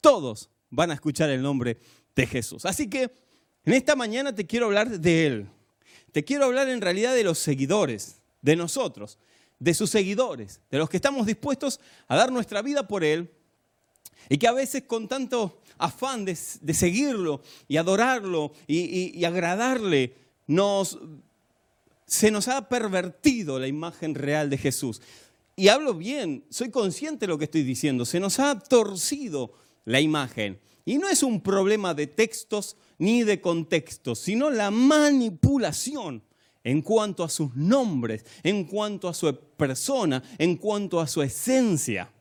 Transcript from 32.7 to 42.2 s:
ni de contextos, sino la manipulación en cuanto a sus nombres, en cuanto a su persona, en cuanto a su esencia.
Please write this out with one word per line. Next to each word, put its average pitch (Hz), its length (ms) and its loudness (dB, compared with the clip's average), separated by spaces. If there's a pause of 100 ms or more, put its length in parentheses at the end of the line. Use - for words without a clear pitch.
ni 226 260 4
de 208 160 2
contextos, 165 800 -2
sino 240 300 0
la 208 220 0
manipulación 247 1500 2 (400)
en 139 180 2
cuanto 208 420 0
a 156 60 -4
sus 135 260 -4
nombres, 147 720 0 (180)
en 190 220 0
cuanto 208 420 -4
a 170 60 -4
su 151 220 0
persona, 147 840 -2 (160)
en 165 200 2
cuanto 202 420 -2
a 156 80 -2
su 165 140 -2
esencia. 156 1000 0